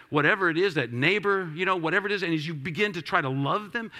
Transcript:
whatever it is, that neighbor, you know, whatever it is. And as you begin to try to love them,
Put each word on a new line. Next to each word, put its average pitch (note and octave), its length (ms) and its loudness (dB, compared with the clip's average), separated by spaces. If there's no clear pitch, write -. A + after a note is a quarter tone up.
whatever E3+ 400 4
it D#3+ 80 0
is, F#3 160 2
that B2 180 -2
neighbor, F#3 600 2
you F3+ 100 -4
know, F#3 120 2
whatever F3 300 0
it G3+ 60 -2
is. G3 100 -2
And E3+ 120 0
as D3+ 120 -2
you E3+ 60 -6
begin D3+ 400 -2
to E3+ 80 -6
try F3 220 0
to C3+ 80 -2
love D3+ 420 -2
them, A3+ 280 -6